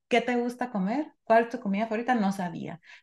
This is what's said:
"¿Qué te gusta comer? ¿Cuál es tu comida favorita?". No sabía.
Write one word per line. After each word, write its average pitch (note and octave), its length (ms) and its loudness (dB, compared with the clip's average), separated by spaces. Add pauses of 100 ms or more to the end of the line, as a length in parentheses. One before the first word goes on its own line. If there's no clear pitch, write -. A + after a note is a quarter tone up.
"¿Qué A#3 140 4
te B3 140 -2
gusta A#3+ 340 -2
comer? A3 440 -2 (100)
¿Cuál A#3 220 6
es A#3 40 -10
tu A#3+ 100 -6
comida G3+ 280 -2
favorita?". A#3 280 0
No G3 160 2
sabía. E3 480 -6 (240)